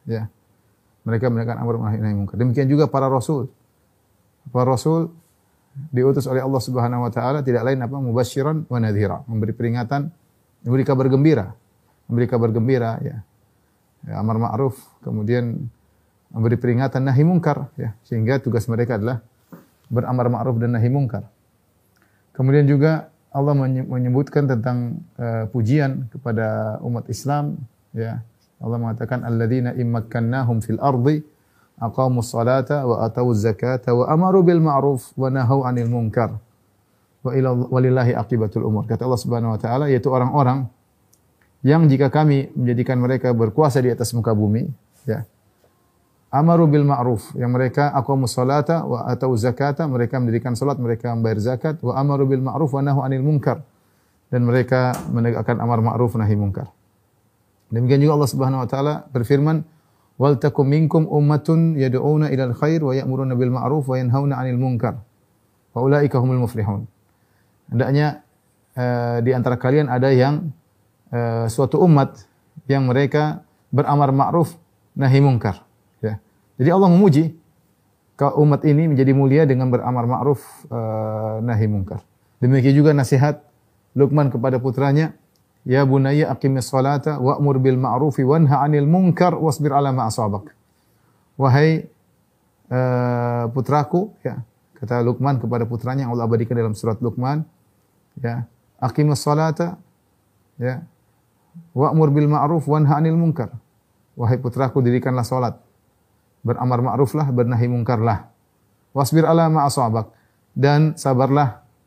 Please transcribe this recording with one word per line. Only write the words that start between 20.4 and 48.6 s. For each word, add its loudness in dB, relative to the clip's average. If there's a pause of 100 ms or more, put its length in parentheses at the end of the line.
dan 0
nahi 2
munkar. -2 (1040)
Kemudian 2
juga 2 (240)
Allah 0
menye-, -2
menyebutkan -2
tentang, -4 (160)
eh, -4
pujian 0
kepada -4
umat -6
Islam, -4 (320)
ya. -8 (360)
Allah -6
mengatakan, -6
"Alladzina -2
immakkannahum -2
fil -4
ardi 2 (560)
aqamus -2
salata 0
wa 0
atawuz 0
zakata -2
wa 2
amaru 4
bil 4
ma'ruf 0
wa -2
nahau 2
'anil -2
munkar. -2 (840)
Wa -4
ila, 2
walillahi 2
aqibatul -2
umur." 0
Kata -4
Allah -2
Subhanahu -2
wa -6
taala, -2
yaitu 0
orang-orang 2 (960)
yang 4
jika 4
kami 2
menjadikan 0
mereka 0
berkuasa 2
di 2
atas -4
muka -2
bumi, 0 (400)
ya. -6 (1080)
Amaru 4
bil 4
ma'ruf, -2
yang -2
mereka 0
aqamus -2
salata 0